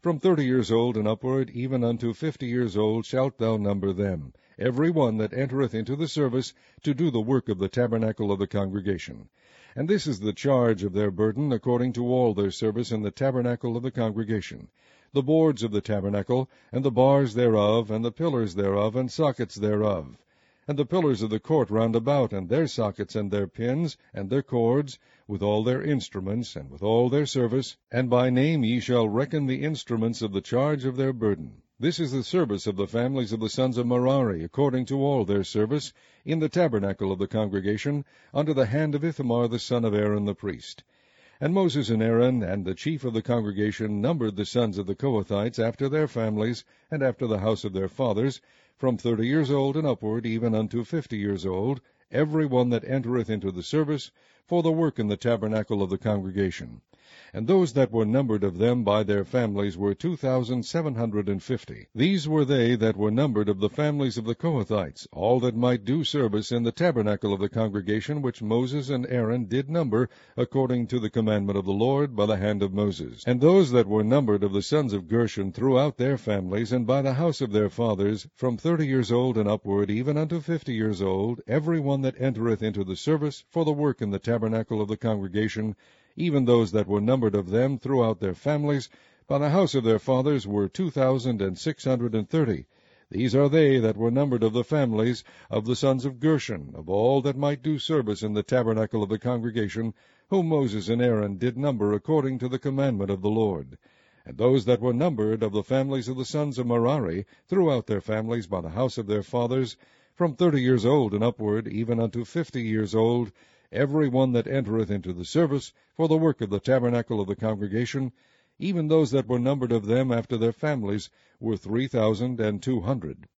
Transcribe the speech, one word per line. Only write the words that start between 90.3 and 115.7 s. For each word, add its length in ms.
were 200
two 220
thousand 540
and 160
six 240
hundred 320
and 120
thirty. 380
These 240
are 120
they 300
that 180
were 140
numbered 320
of 120
the 100
families 600
of 140
the 100
sons 300
of 140
Gershon, 560
of 140
all 320
that 160
might 240
do 160
service 460
in 100
the 80
tabernacle 640
of 60
the 100
congregation, 760
whom 180
Moses 420
and 140
Aaron 340
did 180
number 380
according 460
to 100
the 80
commandment 540
of 100
the 80
Lord. 480
And 140
those 260
that 160
were 120
numbered 500
of 80
the 100
families 460
of 100
the 80
sons 320
of 80
Merari, 600
throughout 380
their 160
families, 460
by 140
the 80
house 280
of 80
their 180
fathers, 540
from 200
thirty 280
years 200
old 300
and 100
upward, 440
even 320
unto 260
fifty 380
years 320
old, 360
every 360
one 260
that 140
entereth 440
into 220
the 120
service 480